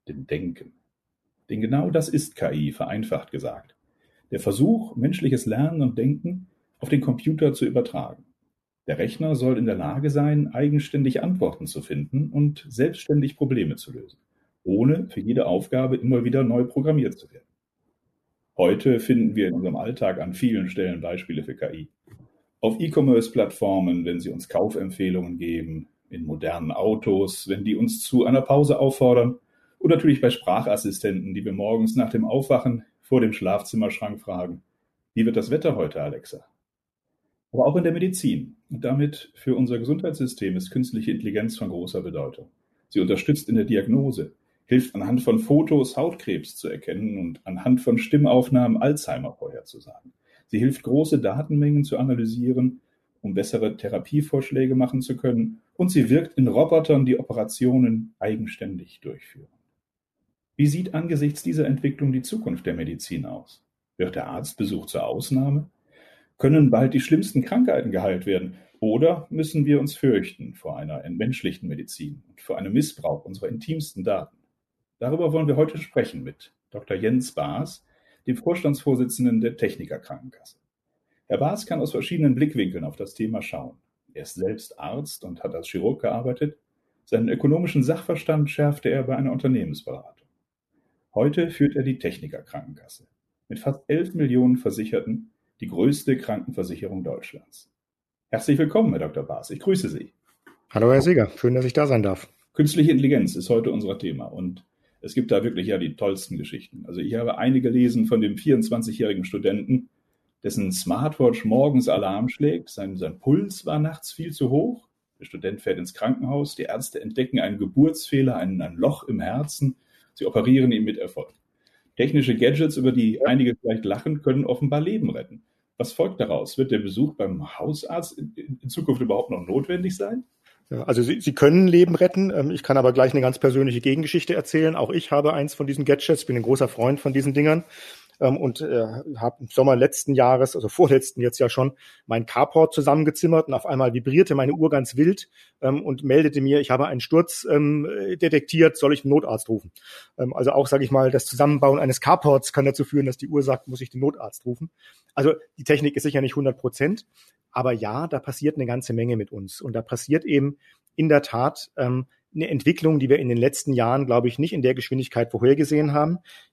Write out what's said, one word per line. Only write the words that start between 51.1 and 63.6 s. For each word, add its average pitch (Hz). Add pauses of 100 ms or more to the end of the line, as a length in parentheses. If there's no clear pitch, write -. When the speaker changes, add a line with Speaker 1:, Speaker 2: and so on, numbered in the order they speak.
Speaker 1:
Datenmengen 147
zu 139
analysieren, 123 (400)
um 101
bessere 107
Therapievorschläge 131
machen 131
zu 127
können. 117 (160)
Und 180
sie 135
wirkt 156
in 127
Robotern, 151
die 127
Operationen 117
eigenständig 98
durchführen. - (1120)
Wie 147
sieht 175
angesichts 151
dieser 151
Entwicklung 135
die 127
Zukunft -
der 90
Medizin 80
aus? - (320)